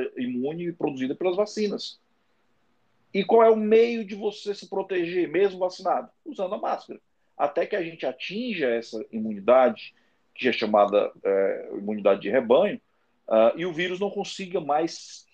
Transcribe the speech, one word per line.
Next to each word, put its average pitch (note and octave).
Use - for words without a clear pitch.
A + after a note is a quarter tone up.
imune C3
produzida C#3
pelas F3+
vacinas. G#3
E G3
qual A3+
é A3+
o A3
meio A3+
de G3
você G3+
se G3
proteger, F3+
mesmo F#3
vacinado? F3+
Usando G3+
a A#3
máscara. -
Até E3
que -
a G3
gente E3
atinja F3+
essa A2+
imunidade, A2
que -
é A2+
chamada, G#2
é, G2
imunidade G2+
de G2+
rebanho, C3
ah, A2+
e E3
o F3+
vírus F3+
não G3
consiga F#3+
mais, D3+